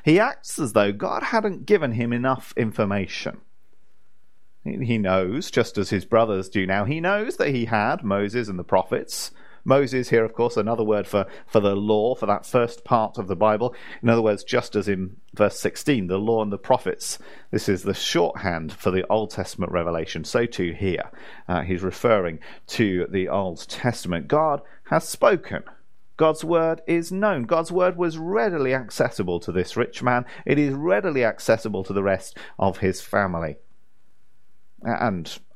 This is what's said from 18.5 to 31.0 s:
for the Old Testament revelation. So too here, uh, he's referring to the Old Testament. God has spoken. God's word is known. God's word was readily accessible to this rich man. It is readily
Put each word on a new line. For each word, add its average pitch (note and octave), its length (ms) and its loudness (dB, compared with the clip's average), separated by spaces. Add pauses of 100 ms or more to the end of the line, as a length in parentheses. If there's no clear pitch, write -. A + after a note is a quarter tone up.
for - 180 -2
the F#2 200 2
Old G#2+ 220 2
Testament F2+ 420 -4
revelation. E2 500 -2
So A#2+ 220 0
too F2+ 260 -2
here, F#2 400 -2 (380)
uh, F2 120 0
he's F2 220 -2
referring F#2 560 2 (280)
to F#2 440 2
the F#2 160 0
Old F2+ 400 -2
Testament. G2+ 640 -4
God D3+ 320 2 (240)
has D#3+ 220 0
spoken. - 560 2 (520)
God's D#3 300 4
word E3 420 2
is E3+ 240 0
known. F#3+ 320 0
God's E3 280 0
word F3+ 260 4
was E3+ 200 0
readily E3+ 560 0
accessible G#2 680 0
to - 100 -6
this F2 240 0
rich - 260 -2
man. B2 240 2 (200)
It C#3+ 120 4
is D3 160 2
readily D#3 520 2